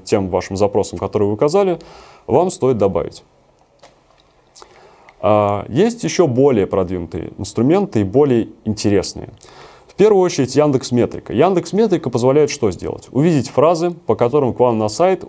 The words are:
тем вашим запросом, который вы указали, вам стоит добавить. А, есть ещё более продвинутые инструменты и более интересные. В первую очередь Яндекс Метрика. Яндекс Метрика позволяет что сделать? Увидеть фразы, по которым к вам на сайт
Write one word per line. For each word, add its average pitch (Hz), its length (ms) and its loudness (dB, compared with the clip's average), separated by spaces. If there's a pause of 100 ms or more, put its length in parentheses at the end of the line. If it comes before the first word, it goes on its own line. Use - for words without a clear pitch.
тем 98 260 -2
вашим 92 280 -4
запросом, 98 400 -2
который 101 300 -2
вы 104 60 -2
указали, 165 440 0 (480)
вам 175 240 0
стоит 127 280 -2
добавить. 95 460 -2 (2000)
А, 104 480 0
есть 214 360 -2
ещё 160 240 2
более 123 400 2
продвинутые 90 680 -4
инструменты 143 640 0
и - 20 2
более 120 460 2 (160)
интересные. 101 640 -2 (580)
В - 100 -20
первую 202 240 4
очередь 139 340 0
Яндекс 143 360 2
Метрика. - 420 -2
Яндекс 170 400 0
Метрика 190 380 0
позволяет 135 400 2
что - 180 -2
сделать? - 420 -10
Увидеть 147 380 0
фразы, 165 400 2
по 135 260 -4
которым 123 380 0
к 117 60 -4
вам 120 180 2
на 107 120 0
сайт 180 400 0